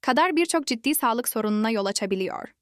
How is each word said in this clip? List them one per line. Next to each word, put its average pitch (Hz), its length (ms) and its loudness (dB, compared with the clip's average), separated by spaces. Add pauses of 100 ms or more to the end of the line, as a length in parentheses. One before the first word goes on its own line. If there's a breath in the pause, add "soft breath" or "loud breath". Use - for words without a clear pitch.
kadar 302 340 2
birçok 330 320 0
ciddi 262 280 -2
sağlık 240 320 0
sorununa 214 420 0
yol 208 160 0
açabiliyor. 196 640 -2 (120)